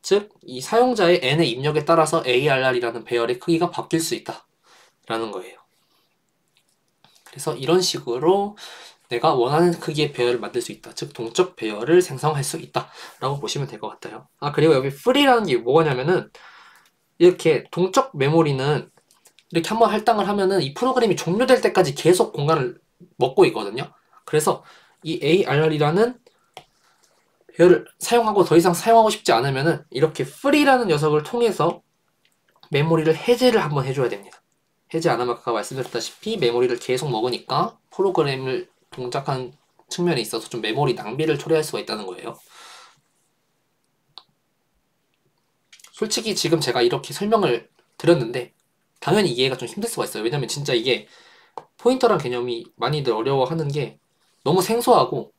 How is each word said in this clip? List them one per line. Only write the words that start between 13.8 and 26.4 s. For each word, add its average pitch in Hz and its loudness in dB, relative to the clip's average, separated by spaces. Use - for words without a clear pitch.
같아요. - -18
아, 143 -6
그리고 151 4
여기 135 2
free라는 254 2
게 135 0
뭐냐면은 139 0
이렇게 175 4
동적 - 0
메모리는 143 2
이렇게 165 -2
한번 214 4
할당을 214 0
하면은 196 0
이 139 -6
프로그램이 233 0
종료될 240 2
때까지 185 2
계속 - 2
공간을 143 -2
먹고 165 4
있거든요. 107 -4
그래서 151 -2
이 156 -6
에이알알이라는 156 2